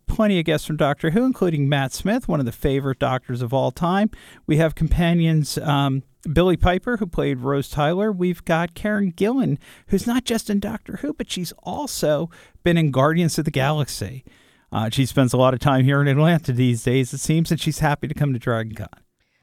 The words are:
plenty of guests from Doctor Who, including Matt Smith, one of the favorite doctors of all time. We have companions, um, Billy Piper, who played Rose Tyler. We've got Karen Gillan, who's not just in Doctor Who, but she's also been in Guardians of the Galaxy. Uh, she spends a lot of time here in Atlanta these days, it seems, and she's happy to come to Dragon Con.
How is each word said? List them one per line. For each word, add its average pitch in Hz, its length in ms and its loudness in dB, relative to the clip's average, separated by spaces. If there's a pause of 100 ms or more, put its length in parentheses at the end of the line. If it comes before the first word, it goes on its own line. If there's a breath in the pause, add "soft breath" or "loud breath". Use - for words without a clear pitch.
plenty 208 320 2
of 160 80 0
guests 156 220 0
from 156 100 -4
Doctor 151 320 0
Who, 220 160 2
including 165 420 0
Matt 139 240 0
Smith, 233 360 -2
one 160 120 0
of 135 60 0
the 113 60 -4
favorite 135 480 -2
doctors 127 420 -2
of 123 140 -4
all 131 160 0
time. 190 400 0 (340 loud breath)
We 151 120 0
have 160 180 2
companions, 165 840 2
um, 139 460 0 (280)
Billy 175 260 4
Piper, 185 400 0
who 202 100 -2
played 143 320 -2
Rose 139 320 -2
Tyler. 175 400 0
We've 180 340 -2
got 170 300 0
Karen 202 360 -2
Gillan, 190 460 0 (300 loud breath)
who's 190 180 0
not 240 200 -2
just 226 260 -4
in 202 80 0
Doctor 208 380 -8
Who, 294 140 -6
but - 200 -10
she's 180 220 -8 (100)
also 165 640 -2 (320 loud breath)
been 170 160 4
in 160 140 2
Guardians 156 480 2
of 147 60 0
the 156 60 -4
Galaxy. 131 720 -4 (480 soft breath)
Uh, 110 200 -2
she 131 160 2
spends 131 260 2
a 127 40 2
lot 127 180 4
of 120 40 -4
time 131 260 2
here 143 160 4
in 143 60 2
Atlanta 151 440 2
these 120 320 2
days, 127 320 0
it - 20 -8
seems, 160 320 0
and 165 100 0
she's - 200 -4
happy 143 280 -2
to 151 60 -6
come 147 180 0
to 123 60 -2
Dragon 113 380 -4
Con. 87 120 -10 (540)